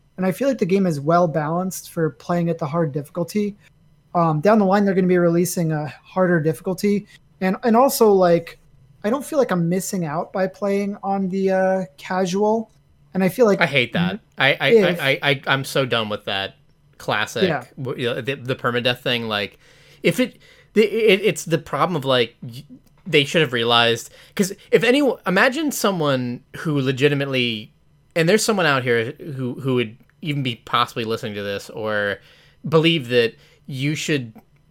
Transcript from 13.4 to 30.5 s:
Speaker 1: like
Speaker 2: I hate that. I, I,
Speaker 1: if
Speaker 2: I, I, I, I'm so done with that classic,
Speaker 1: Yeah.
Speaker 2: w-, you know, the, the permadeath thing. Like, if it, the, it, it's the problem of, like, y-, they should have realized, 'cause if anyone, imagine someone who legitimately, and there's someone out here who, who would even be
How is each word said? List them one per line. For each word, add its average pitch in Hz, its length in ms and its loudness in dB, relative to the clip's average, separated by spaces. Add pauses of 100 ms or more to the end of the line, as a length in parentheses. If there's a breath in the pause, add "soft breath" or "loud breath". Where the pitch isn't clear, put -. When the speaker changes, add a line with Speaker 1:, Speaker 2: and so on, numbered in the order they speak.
Speaker 1:
like 190 160 4
Speaker 2:
I 165 60 4
hate 127 260 0
that. 98 260 -2 (180)
I, 135 160 4
I, 147 160 -2
Speaker 1:
if 180 320 4
Speaker 2:
I, 139 80 0
I, 147 100 0 (120)
I, 135 160 -2
I'm 135 160 0
so 135 220 -2
done 113 240 -2
with 104 160 -8
that 98 300 -6 (420)
classic, 107 460 -4
Speaker 1:
Yeah. 123 220 -2 (120)
Speaker 2:
w-, 127 240 -8
you 120 120 -2
know, 135 80 -8
the, 131 140 -6
the 127 200 -8
permadeath 123 440 -2
thing. 120 280 -4
Like, 104 320 -6 (420 soft breath)
if 170 180 0
it, 247 200 -4 (340 soft breath)
the, 208 100 4
it, 214 380 2
it's 190 240 -2
the 160 140 0
problem 165 360 -2
of, 131 100 -4
like, 123 360 0
y-, 123 220 -16 (420)
they 147 180 4
should 160 180 0
have 131 120 0
realized, 117 580 2 (240 loud breath)
'cause 196 160 -2 (200 loud breath)
if 180 120 4
anyone, 247 440 2
imagine 247 440 2
someone 139 720 -2 (140)
who 147 240 -2
legitimately, 131 880 0 (440)
and 165 120 2
there's 208 160 4
someone 196 220 0
out 135 180 2
here 117 360 0
who, 131 400 -8
who 131 160 -2
would 117 200 -2 (260)
even 143 220 -4
be 120 120 -4